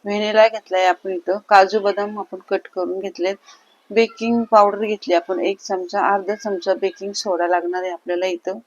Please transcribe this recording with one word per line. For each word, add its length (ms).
व्हॅनिला 420
घेतलाय 380
आपण 260
इथं. 260
काजू 300
बदाम 400
आपण 200
कट 260
करून 240
घेतलेत. 360
बेकिंग 520
पावडर 420
घेतली 280
आपण 260
एक 200
चमचा, 540
अर्धा 220
चमचा 380
बेकिंग 400
सोडा 340
लागणार 360
आहे 80
आपल्याला 340
इथं. 420